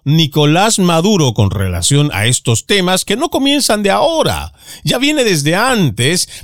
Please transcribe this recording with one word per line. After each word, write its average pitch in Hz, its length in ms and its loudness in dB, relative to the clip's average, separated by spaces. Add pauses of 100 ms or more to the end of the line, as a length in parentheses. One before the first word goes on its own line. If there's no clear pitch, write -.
Nicolás 156 720 2
Maduro 170 540 2
con 101 180 0
relación 98 600 0
a 104 140 -2
estos 120 400 -2
temas 185 400 0
que 202 100 -2
no 302 140 -2
comienzan 269 520 0
de 196 80 0
ahora? 202 600 0 (300)
Ya 175 160 -2
viene 285 260 0
desde 160 300 0
antes, 180 720 0 (160)